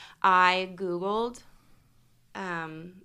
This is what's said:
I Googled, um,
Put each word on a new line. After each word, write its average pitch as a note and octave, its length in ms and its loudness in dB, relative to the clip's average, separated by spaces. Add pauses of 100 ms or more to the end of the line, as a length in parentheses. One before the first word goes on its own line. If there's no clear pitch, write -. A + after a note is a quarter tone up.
(220)
I F#3 540 4
Googled, G3 680 -4 (960)
um, E3+ 580 -10 (120)